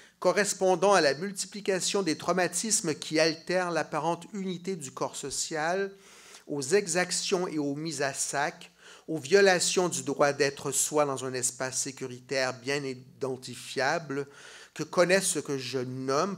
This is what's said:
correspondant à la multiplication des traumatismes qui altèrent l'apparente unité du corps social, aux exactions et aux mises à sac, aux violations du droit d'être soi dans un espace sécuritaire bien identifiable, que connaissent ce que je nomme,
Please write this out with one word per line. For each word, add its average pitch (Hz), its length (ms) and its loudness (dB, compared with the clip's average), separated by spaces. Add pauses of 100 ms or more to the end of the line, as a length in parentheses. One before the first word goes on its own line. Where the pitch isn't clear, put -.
(180)
correspondant 190 720 4
à 185 80 10
la 139 140 4
multiplication 196 880 -2
des 156 160 0
traumatismes 175 760 0
qui - 260 -2
altèrent 175 500 0
l'apparente 165 640 -2
unité 190 440 -6
du 131 140 -10
corps - 260 -6
social, 165 760 -2 (540)
aux 143 160 -4
exactions 180 840 0
et 156 120 -4
aux 143 180 -2
mises 151 260 -6
à 135 100 0
sac, - 600 -4 (340)
aux 160 120 -4
violations 180 680 4
du 135 140 -4
droit 139 300 4
d'être 139 400 0
soi 151 320 2
dans 131 200 -2
un 131 80 -6
espace 127 480 -4
sécuritaire 131 800 -4
bien 139 240 -2
identifiable, 131 1400 -4 (480)
que 156 80 -8
connaissent 185 460 4
ce 156 100 0
que 139 200 -4
je 127 200 -6
nomme, 135 600 -2